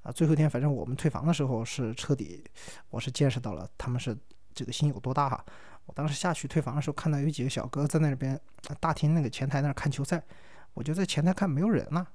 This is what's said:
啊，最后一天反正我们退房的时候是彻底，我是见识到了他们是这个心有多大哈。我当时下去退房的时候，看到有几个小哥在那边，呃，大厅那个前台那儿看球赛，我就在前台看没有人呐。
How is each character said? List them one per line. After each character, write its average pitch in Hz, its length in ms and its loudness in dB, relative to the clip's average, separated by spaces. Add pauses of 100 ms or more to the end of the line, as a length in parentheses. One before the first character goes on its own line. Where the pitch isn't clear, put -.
啊， - 100 -8
最 160 160 4
后 156 60 8
一 - 20 8
天 156 140 8
反 127 120 2
正 147 120 4
我 117 100 0
们 123 140 -2
退 156 120 2
房 - 160 -2
的 170 80 6
时 147 100 2
候 117 200 2
是 113 320 -2
彻 - 180 0
底， 90 300 -4 (460)
我 123 100 -4
是 135 100 -4
见 139 220 4
识 123 80 -2
到 117 140 -4
了 80 120 -8 (120)
他 - 120 -6
们 123 100 0
是 120 180 -4 (360)
这 - 100 -8
个 123 80 -6
心 147 180 2
有 120 100 -4
多 127 140 -4
大 143 160 4
哈。 - 140 -4 (420)
我 - 80 -14
当 147 140 -2
时 147 60 0
下 175 200 0
去 - 140 -6
退 156 140 2
房 123 140 -4
的 147 60 2
时 151 80 -2
候， 143 40 -4
看 - 180 0
到 143 80 2
有 147 100 2
几 135 140 -2
个 131 60 0
小 - 180 -2
哥 139 180 0
在 151 140 2
那 147 160 4
边， 135 240 -2 (300)
呃， 151 100 -6
大 160 140 0
厅 147 200 4
那 165 80 6
个 117 80 2
前 - 200 -2
台 139 120 2
那 147 60 2
儿 135 60 0
看 - 180 0
球 139 120 -2
赛， - 200 0 (500)
我 120 100 -6
就 156 100 -2
在 185 120 2
前 - 200 0
台 185 80 6
看 196 160 2
没 139 100 2
有 202 100 4
人 175 220 2
呐。 175 240 0